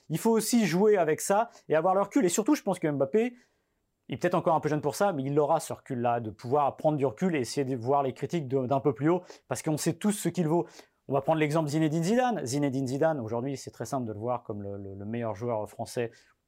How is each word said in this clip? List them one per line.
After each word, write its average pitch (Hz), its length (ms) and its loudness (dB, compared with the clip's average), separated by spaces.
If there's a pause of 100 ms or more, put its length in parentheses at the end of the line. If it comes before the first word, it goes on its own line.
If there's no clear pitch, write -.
Il 160 100 -2
faut 226 140 2
aussi 220 340 4
jouer 202 300 4
avec 156 240 2
ça 220 300 0 (180)
et 156 80 2
avoir 180 180 4
le 196 80 4
recul. 254 220 2
Et 180 40 4
surtout, 226 280 2
je - 80 -4
pense 185 160 -2
que 160 80 0
Mbappé, 151 440 2 (760)
il 139 80 -8
est - 20 -6
peut-être 180 160 0
encore 165 220 2
un 147 40 0
peu 151 80 -2
jeune 151 120 0
pour 139 160 -2
ça, 202 160 2
mais 139 100 -4
il 139 160 -2
aura 156 220 4
ce - 120 -10
recul-là, 120 460 -2
de 113 120 -6
pouvoir 131 460 0
prendre 151 220 0
du 135 80 2
recul 170 300 0
et - 20 0
essayer 135 260 -2
de 127 120 -2
voir 135 260 0
les 131 100 -2
critiques 143 360 -6
de, 131 180 0
d'un 135 140 2
peu 143 120 2
plus 143 160 -2
haut, 175 140 2 (240)
parce - 160 -6
qu'on 156 140 -2
sait 160 160 0
tous - 180 -2
ce 202 180 -2
qu'il 170 200 0
vaut. 165 180 2 (420)
On - 40 -6
va 139 80 0
prendre 160 180 0
l'exemple 156 300 0
Zinedine 160 340 0
Zidane. 220 420 0
Zinedine 135 440 0
Zidane, 151 320 0
aujourd'hui, 120 360 -4
c'est - 140 -14
très - 140 -10
simple 127 240 -6
de 110 40 -6
le 101 60 -10
voir 120 240 -4
comme 104 180 -8
le, 101 160 -8
le, 98 200 -12
le 101 80 -12
meilleur 113 320 -6
joueur 107 340 -6
français 117 400 -6 (380)